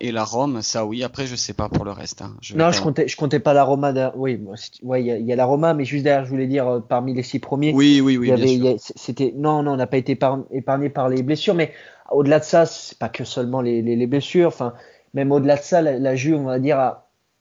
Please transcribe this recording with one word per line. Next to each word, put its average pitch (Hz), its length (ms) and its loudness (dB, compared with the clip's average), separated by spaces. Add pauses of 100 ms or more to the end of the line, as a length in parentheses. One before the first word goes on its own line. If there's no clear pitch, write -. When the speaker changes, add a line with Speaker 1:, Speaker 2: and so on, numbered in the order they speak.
Speaker 1:
et 123 100 -6
la 110 140 -2
Rome, 120 360 -2
ça 113 240 -4
oui. 117 200 -6
Après, 131 240 -8
je 123 80 -10
sais - 160 -6
pas 104 160 -4
pour 101 160 -4
le 101 80 -6
reste, - 280 -14
hein. 104 200 -14
Je - 160 -12
Speaker 2:
Non, 160 100 4
Speaker 1:
vais 175 60 4
Speaker 2:
je - 60 -2
Speaker 1:
pas 196 60 -4
Speaker 2:
comptais, 151 220 0
je - 100 -6
comptais 147 220 0
pas 143 160 2
la 143 80 8
Roma 139 300 0
derrière. 131 260 -2
Oui, 131 200 -4
bon, 101 180 -12
si - 160 -18
tu, - 120 -20
ouais, 127 180 -2
il 120 40 -4
y 120 60 -2
a, 110 60 -4
il 113 60 -6
y 120 80 -2
a 120 40 0
la 127 80 2
Roma, 147 280 2
mais 147 120 -2
juste 143 180 -4
derrière, 139 220 2
je 127 60 -10
voulais 131 180 -2
dire, 135 180 0
euh, 123 140 0
parmi 123 340 -2
les 127 80 -2
six 123 160 -4
premiers, 143 340 0
Speaker 1:
Oui, 143 280 6
oui, 135 160 4
oui, 120 100 0
Speaker 2:
il 127 60 4
y - 20 4
Speaker 1:
bien 117 80 2
Speaker 2:
avait, 131 60 4
Speaker 1:
sûr. 127 80 4
Speaker 2:
il 123 80 2
y 127 100 4
a, 107 40 -2
c-, - 180 -16
c'était, 131 400 -4
non, 151 260 0
non, 143 120 0
on - 20 -2
n'a 127 100 0
pas 135 120 0
été 131 180 -2
épargn-, 135 340 0
épargné 139 380 -2
par 131 200 -2
les 131 140 0
blessures, 151 320 0
mais 165 180 0 (380)
au-delà 143 300 4
de 156 40 -8
ça, 165 220 4
c'est - 320 -10
pas 113 100 -6
que - 140 -10
seulement 127 380 -4
les, 120 220 0
les, 117 120 0
les 120 140 0
blessures. 143 400 2
Enfin, 120 260 -6 (400)
même 139 160 0
au-delà 143 240 4
de 143 80 -2
ça, 175 180 2
la, 147 160 2
la 131 200 0
Juve, 147 220 0
on 139 80 -4
va 127 120 -2
dire, 135 220 2
a, - 240 -2 (360)